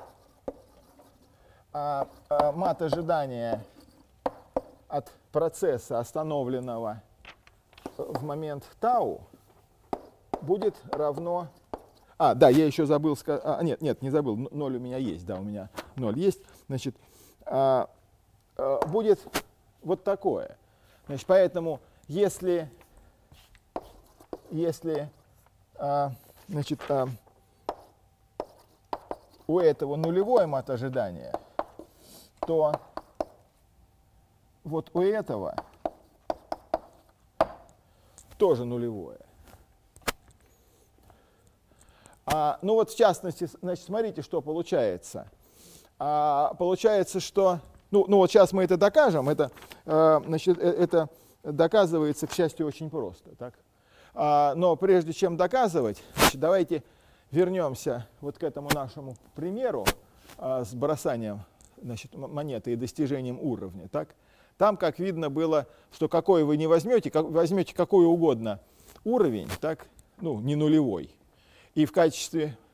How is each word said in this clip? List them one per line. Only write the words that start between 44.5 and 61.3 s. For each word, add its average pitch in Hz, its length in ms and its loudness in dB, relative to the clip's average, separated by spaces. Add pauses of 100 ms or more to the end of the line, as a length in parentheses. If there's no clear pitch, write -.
А, 147 560 0
получается, 185 640 2
что, 180 400 2 (320)
ну, 202 160 4
ну 202 120 6
вот 180 120 8
сейчас 190 220 8
мы 190 100 2
это 180 140 4
докажем, 196 520 4
это, 143 220 0 (340)
э, 156 400 6
значит, 165 340 0
э, - 40 -2
это 170 460 2 (340)
доказывается, 160 840 2
к - 40 -10
счастью, 160 340 0
очень 151 220 -8
просто, 113 480 -10
так? 123 180 -14 (600)
А, 147 400 4
но 170 220 2
прежде 180 360 2
чем 170 240 -2
доказывать, 175 680 0 (120)
значит, - 260 2
давайте 170 440 0 (480)
вернемся 147 720 -2 (140)
вот 143 180 -12
к - 60 -10
этому 143 280 -8
нашему 135 440 -8 (180)
примеру, 180 500 -6 (540)
а, 131 260 -6
с 101 80 -14
бросанием, 117 680 -6 (400)